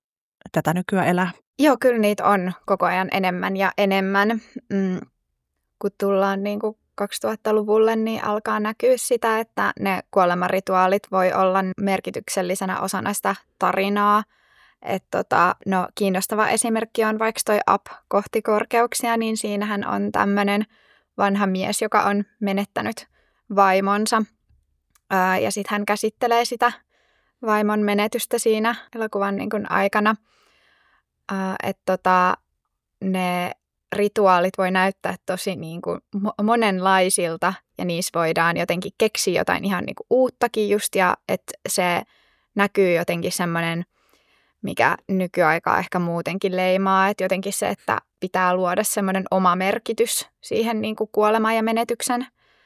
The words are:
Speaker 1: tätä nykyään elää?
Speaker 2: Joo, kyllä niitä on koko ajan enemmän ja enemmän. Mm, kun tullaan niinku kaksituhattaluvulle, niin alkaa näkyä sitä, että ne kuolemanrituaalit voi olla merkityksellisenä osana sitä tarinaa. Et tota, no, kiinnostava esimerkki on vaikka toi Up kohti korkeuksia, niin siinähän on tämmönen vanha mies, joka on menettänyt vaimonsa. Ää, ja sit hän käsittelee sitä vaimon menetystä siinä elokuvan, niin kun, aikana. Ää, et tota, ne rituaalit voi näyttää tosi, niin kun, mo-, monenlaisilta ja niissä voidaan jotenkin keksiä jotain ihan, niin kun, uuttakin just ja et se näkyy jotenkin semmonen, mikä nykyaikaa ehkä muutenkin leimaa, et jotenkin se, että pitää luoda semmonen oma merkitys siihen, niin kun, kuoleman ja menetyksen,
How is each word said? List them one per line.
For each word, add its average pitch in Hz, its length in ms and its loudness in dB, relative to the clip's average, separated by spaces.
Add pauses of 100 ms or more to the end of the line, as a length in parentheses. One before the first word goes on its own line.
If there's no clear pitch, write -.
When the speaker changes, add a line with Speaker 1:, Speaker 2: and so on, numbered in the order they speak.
(520)
Speaker 1:
tätä 156 220 0
nykyään 180 340 0
elää? 180 240 0 (280)
Speaker 2:
Joo, 277 200 4
kyllä 240 200 2
niitä 208 260 2
on 185 280 2 (120)
koko 190 200 0
ajan 180 260 0
enemmän 190 460 -2
ja 190 200 2
enemmän. 196 640 2 (320)
Mm, 190 260 -2 (800)
kun 196 180 -2
tullaan 196 460 0
niinku 208 340 -4 (220)
kaksituhattaluvulle, 214 960 0
niin 220 280 -2
alkaa 214 360 -2
näkyä 220 360 2
sitä, 226 440 0
että 214 400 -2
ne 196 320 -2
kuolemanrituaalit 185 1000 2
voi 185 220 2
olla 190 260 2 (220)
merkityksellisenä 190 1000 -4
osana 196 340 -4
sitä 196 220 -2 (240)
tarinaa. 202 640 2 (580)
Et - 300 -6
tota, - 440 2 (100)
no, 185 300 0
kiinnostava 196 520 0
esimerkki 226 560 0
on 214 160 0
vaikka 226 260 -2
toi 208 140 2 (140)
Up 208 120 0 (220)
kohti 208 340 -2
korkeuksia, 233 760 0
niin 220 200 -2
siinähän 208 500 -4
on 202 240 -2
tämmönen 202 540 2 (520)
vanha 202 300 2
mies, 185 340 -2
joka 214 200 2
on 202 220 2 (160)
menettänyt 202 680 -4 (480)
vaimonsa. 196 680 4 (880)
Ää, 185 280 2
ja - 140 0
sit 202 160 -6
hän 208 180 -4
käsittelee 226 600 0
sitä 240 260 0 (760)
vaimon 214 340 2
menetystä 208 580 -2
siinä 226 380 0 (200)
elokuvan, 202 400 -4
niin 196 140 -6
kun, 214 220 -6
aikana. 208 440 0 (1160)
Ää, 190 320 -4
et 196 220 -6
tota, 185 520 2 (640)
ne 180 500 -2 (440)
rituaalit 190 600 4
voi 185 140 0
näyttää 190 440 0 (100)
tosi, 185 300 -4
niin 160 260 -12
kun, 175 200 -6 (160)
mo-, 208 260 -4
monenlaisilta 190 1120 2 (240)
ja 185 80 -6
niissä 175 340 -4
voidaan 165 380 2
jotenkin 175 400 2
keksiä - 440 2
jotain - 240 0
ihan, 190 200 -2
niin - 100 -10
kun, - 140 -16
uuttakin 240 600 2
just 208 260 0
ja 185 220 2 (120)
et 190 140 -2 (260)
se 180 320 0 (540)
näkyy 196 380 2
jotenkin 170 380 -2
semmonen, 170 540 -2 (760)
mikä - 360 0 (100)
nykyaikaa 180 720 0
ehkä 180 200 -4
muutenkin 175 560 -4
leimaa, 190 540 2
et 208 120 -4
jotenkin 190 320 -2
se, 196 160 -2
että - 280 -4 (220)
pitää 185 360 0
luoda 185 280 0
semmonen 190 480 -2
oma 185 240 4
merkitys 220 720 -2 (140)
siihen, 220 400 -2
niin 214 140 -4
kun, 208 160 -6
kuoleman 220 440 2
ja 220 80 0
menetyksen, 233 640 -2 (380)